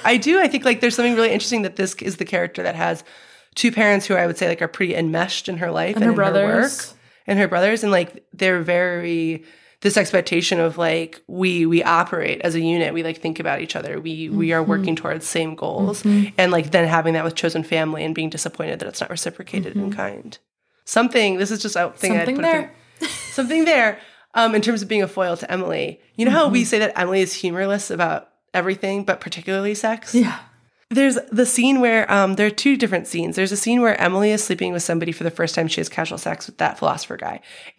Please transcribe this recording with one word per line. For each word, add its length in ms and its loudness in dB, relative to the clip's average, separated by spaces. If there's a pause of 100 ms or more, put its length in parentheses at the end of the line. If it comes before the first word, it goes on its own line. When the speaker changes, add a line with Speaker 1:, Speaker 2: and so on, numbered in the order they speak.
Speaker 1:
I 140 4
do, 200 4
I 100 6
think, 180 -2
like, 160 2
there's 120 2
something 200 2
really 180 4
interesting 300 0
that 140 -6
this 180 -2
is 240 -6
the 80 -6
character 360 -2
that 120 -2
has 280 -2 (520)
two 180 2
parents 320 4
who 100 0
I 120 4
would 100 -4
say, 120 -2
like, 120 -2
are 80 -2
pretty 260 -4
enmeshed 540 -2
in 80 -6
her 140 -4
life 260 -2
Speaker 2:
And 80 2
Speaker 1:
and 0 -
Speaker 2:
her 80 4
Speaker 1:
in 60 0
her 60 2
work. 100 2
Speaker 2:
brothers. 600 0 (320)
Speaker 1:
And 120 2
her 100 4
brothers, 340 2
and, 80 0
like, 440 0
they're 260 2
very, 840 -2 (360)
this 160 2
expectation 640 2
of, 160 0
like, 500 -2
we, 380 0
we 180 4
operate 600 0
as 120 0
a 60 -2
unit. 320 0
We, 100 -4
like, 200 -6
think 180 -4
about 220 -2
each 140 -8
other. 220 -8
We, 300 -8
we 240 0
are 80 2
Speaker 2:
Mm-hmm. 100 0
Speaker 1:
working 240 0
towards 320 -6
same 280 -4
goals. 480 -2
Speaker 2:
Mm-hmm. 340 2
Speaker 1:
And, 160 4
like, 180 0
then 160 4
having 280 2
that 100 0
with 100 -4
chosen 280 -2
family 420 -2
and 100 -4
being 140 -4
disappointed 520 -8
that 80 -8
it's 120 -10
not 80 -4
reciprocated 640 -8
in 100 -2
Speaker 2:
Mm-hmm. 80 -4
Speaker 1:
kind. 460 -10 (460)
Something, 540 2
this 120 -2
is 120 -6
just 140 -6
a 200 -2
thing 160 -2
I'd 60 2
Speaker 2:
Something 180 0
Speaker 1:
put 60 -4
Speaker 2:
there. 320 0 (240)
Speaker 1:
through. 100 -6 (240)
Something 320 0
there. 340 2 (360)
Um, 200 4
in 80 4
terms 200 0
of 40 -8
being 160 2
a 60 0
foil 300 -2
to 120 -12
Emily. 500 -4 (140)
You 100 -2
know 60 6
how 180 4
we 120 4
Speaker 2:
Mm-hmm. 60 0
Speaker 1:
say 140 2
that 160 0
Emily 240 2
is 120 0
humorless 580 -4
about 380 -2 (260)
everything, 500 -2
but 160 -2
particularly 540 -4
sex? 400 -4
Speaker 2:
Yeah. 240 2 (500)
Speaker 1:
There's 280 2 (160)
the 140 4
scene 340 4
where, 320 4
um, 220 4
there 120 2
are 40 2
two 260 2
different 320 0
scenes. 280 -4
There's 160 0
a 40 -4
scene 240 2
where 200 2
Emily 300 2
is 140 0
sleeping 280 -2
with 120 -4
somebody 280 -2
for 120 -10
the 80 -2
first 240 -4
time. 120 2
She 120 -4
has 80 -4
casual 300 -4
sex 280 -6
with 120 -14
that 200 -2
philosopher 380 -2
guy. 240 -10 (380)